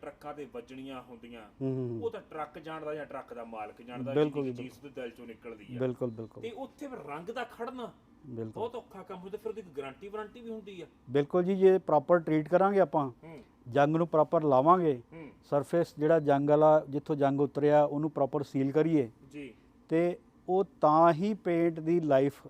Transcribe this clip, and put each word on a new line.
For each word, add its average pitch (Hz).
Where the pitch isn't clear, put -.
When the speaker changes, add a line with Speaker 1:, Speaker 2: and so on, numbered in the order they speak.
Speaker 1:
ਟਰੱਕਾਂ 147
ਤੇ 143
ਵੱਜਣੀਆਂ 131
ਹੁੰਦੀਆਂ, 120
Speaker 2:
ਹੂੰ, 120
ਹੂੰ, 127
ਹੂੰ। 113
Speaker 1:
ਉਹ 226
ਤਾਂ 202
ਟਰੱਕ 156
ਜਾਣਦਾ 156
ਜਾਂ 147
ਟਰੱਕ 131
ਦਾ 117
ਮਾਲਕ 113
ਜਾਣਦਾ, 123
Speaker 2:
ਬਿਲਕੁਲ 147
Speaker 1:
ਜਿੰਨੀ 123
Speaker 2:
ਜੀ, 127
Speaker 1:
ਕੁ 117
ਚੀਜ਼ -
ਉਹਦੇ 135
ਦਿਲ 120
ਚੋਂ 120
ਨਿਕਲਦੀ 113
ਆ। 120
Speaker 2:
ਬਿਲਕੁਲ, 127
ਬਿਲਕੁਲ। 113
Speaker 1:
ਤੇ 233
ਉੱਥੇ 269
ਫਿਰ 254
ਰੰਗ 160
ਦਾ 240
ਖੜਨਾ 240
Speaker 2:
ਬਿਲਕੁਲ। 113
Speaker 1:
ਬਹੁਤ 220
ਔਖਾ 196
ਕੰਮ 190
ਹੁੰਦਾ, 190
ਫਿਰ 226
ਉਹਦੀ 214
ਕੋਈ 175
ਗਾਰੰਟੀ 135
ਵਾਰੰਟੀ 214
ਵੀ 233
ਹੁੰਦੀ 202
ਆ? 151
Speaker 2:
ਬਿਲਕੁਲ 143
ਜੀ, 190
ਜੇ 190
ਪ੍ਰੋਪਰ 165
ਟ੍ਰੀਟ 156
ਕਰਾਂਗੇ 190
ਆਪਾਂ, 151
Speaker 1:
ਹੂੰ। 156
Speaker 2:
ਜੰਗ 143
ਨੂੰ 165
ਪ੍ਰੋਪਰ 156
ਲਾਵਾਂਗੇ, 147
Speaker 1:
ਹੂੰ। 160
Speaker 2:
ਸਰਫੇਸ 147
ਜਿਹੜਾ 156
ਜੰਗ 143
ਵਾਲਾ 151
ਜਿੱਥੋਂ 143
ਜੰਗ 139
ਉਤਰਿਆ 147
ਉਹਨੂੰ 147
ਪ੍ਰੋਪਰ 143
ਸੀਲ 139
ਕਰੀਏ, 156
Speaker 1:
ਜੀ। 139
Speaker 2:
ਤੇ 175
ਉਹ 185
ਤਾਂ 160
ਹੀ 196
ਪੇਂਟ 170
ਦੀ 165
ਲਾਈਫ 139